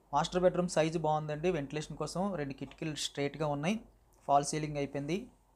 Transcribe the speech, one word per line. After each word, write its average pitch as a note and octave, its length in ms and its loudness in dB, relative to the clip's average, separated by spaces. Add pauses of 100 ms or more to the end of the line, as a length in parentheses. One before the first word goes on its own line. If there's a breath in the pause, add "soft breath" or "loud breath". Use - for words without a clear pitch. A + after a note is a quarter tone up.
(140)
మాస్టర్ E3 280 2
బెడ్‌రూమ్ F3+ 280 4
సైజు D#3+ 300 2
బాగుందండి. D3+ 520 0
వెంటిలేషన్ D3+ 460 -4
కోసం D#3+ 240 -4 (140)
రెండు C#3+ 180 -4
కిటికీలు D#3 440 -8
స్ట్రైట్గా C#3+ 500 -2
ఉన్నాయి. D3 300 0 (500)
ఫాల్ C#3+ 180 6
సీలింగ్ D3+ 320 -2
అయిపోయింది. C#3+ 400 -2 (380)